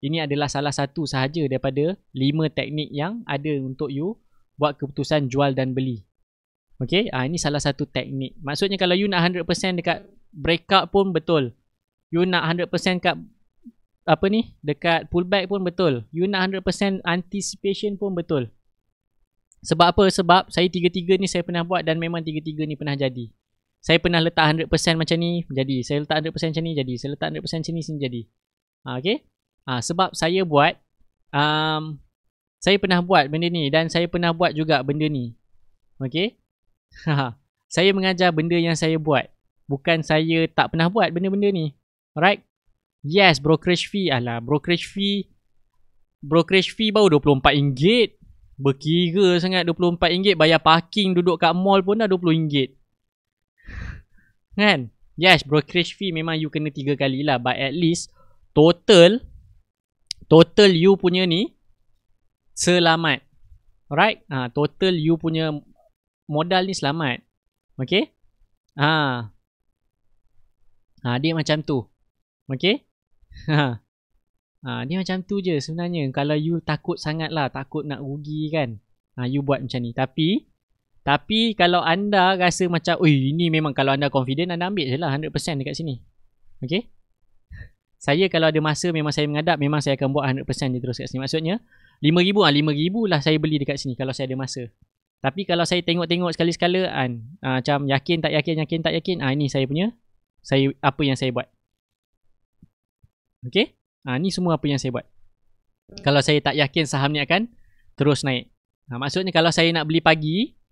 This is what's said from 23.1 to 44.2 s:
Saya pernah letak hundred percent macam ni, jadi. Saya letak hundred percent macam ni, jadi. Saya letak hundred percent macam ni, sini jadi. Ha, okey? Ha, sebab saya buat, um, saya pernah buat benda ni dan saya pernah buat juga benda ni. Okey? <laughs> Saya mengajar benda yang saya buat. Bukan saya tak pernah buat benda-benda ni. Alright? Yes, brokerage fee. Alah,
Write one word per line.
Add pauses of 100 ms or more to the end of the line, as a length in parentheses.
Saya
pernah
letak
hundred
percent
macam
ni,
jadi.
Saya
letak
hundred
percent
macam
ni,
jadi.
Saya
letak
hundred
percent
macam
ni,
sini
jadi. (640)
Ha, (120)
okey? (480)
Ha, (100)
sebab
saya
buat, (560)
um, (640)
saya
pernah
buat
benda
ni
dan
saya
pernah
buat
juga
benda
ni. (640)
Okey? (560)
<laughs> (320)
Saya
mengajar
benda
yang
saya
buat. (400)
Bukan
saya
tak
pernah
buat
benda-benda
ni. (400)
Alright? (560)
Yes,
brokerage
fee.
Alah,